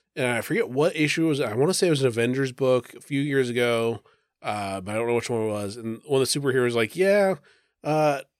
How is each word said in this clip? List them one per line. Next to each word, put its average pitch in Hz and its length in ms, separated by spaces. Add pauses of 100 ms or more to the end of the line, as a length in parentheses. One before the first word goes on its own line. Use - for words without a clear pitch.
(160)
And 131 100
I 120 140
forget 156 280
what 147 280
issue 156 300
it - 20
was. 143 120
I 113 140
wanna 143 200
say 185 120
it 170 40
was 143 120
an 135 60
Avengers 123 440
book 127 420
a - 60
few 139 200
years 139 280
ago, 117 520 (420)
uh, 101 380
but 95 120
I 107 60
don't 117 80
know 120 80
which 117 160
one 117 120
it 110 100
was. 104 240
And 113 300
one 135 140
of 127 100
the 151 100
superheroes 135 240
was 120 100
like, 117 220
"Yeah, 190 400 (480)
uh, 147 360 (200)